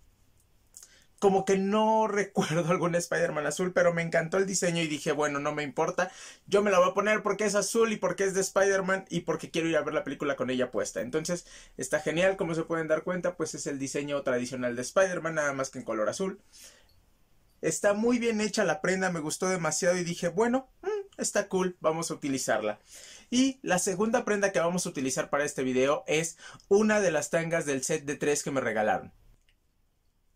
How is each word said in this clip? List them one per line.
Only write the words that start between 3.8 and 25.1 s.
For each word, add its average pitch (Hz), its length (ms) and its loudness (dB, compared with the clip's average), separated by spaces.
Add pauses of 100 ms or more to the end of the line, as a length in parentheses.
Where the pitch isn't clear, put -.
me 170 80 -2
encantó 165 360 0
el 196 80 2
diseño 175 360 0
y 160 60 0
dije, 151 240 -4
"Bueno, 143 280 0
no 151 140 -2
me 147 100 -4
importa, 165 480 -2 (360)
yo 208 140 4
me 208 100 4
la 180 80 6
voy 185 120 8
a - 20 -10
poner 202 300 2
porque 208 220 0
es 196 100 0
azul 220 360 2
y 214 60 -2
porque 180 280 0
es 196 80 0
de 190 80 2
Spider-Man 190 680 2
y 170 120 -2
porque 147 300 -4
quiero 165 160 0
ir 160 100 2
a 147 40 2
ver 143 120 -4
la 151 100 -2
película 139 320 -2
con 127 140 -2
ella 127 220 0
puesta". - 300 -4
Entonces, 156 440 -4 (320)
está 147 220 -2
genial, 180 380 2
como 170 180 -2
se 165 80 -2
pueden 165 240 -4
dar 156 160 2
cuenta, 180 340 -4
pues 160 180 -4
es 147 120 -6
el 143 120 -4
diseño 143 440 -4
tradicional 123 520 -2
de 127 80 -4
Spider-Man, 170 520 0
nada 147 180 0
más 135 160 -4
que 131 100 -12
en - 60 -12
color 107 240 0
azul. 190 300 -4 (1200)
Está 180 320 2
muy 233 260 2
bien 226 220 0
hecha 214 220 0
la 156 180 0
prenda, 185 300 0
me 170 80 -4
gustó 151 300 -4
demasiado 175 480 0
y 175 60 -2
dije, 170 260 -4
"Bueno, 240 400 0 (140)
mm, 359 40 -4 (340)
está 208 260 0
cool, 180 320 -2
vamos 160 320 -2
a - 20 -4
utilizarla". 123 640 -2 (500)
Y 254 340 2
la 180 160 2
segunda 220 460 0
prenda 202 260 0
que 170 80 0
vamos 175 260 0
a 180 40 -4
utilizar 139 400 -4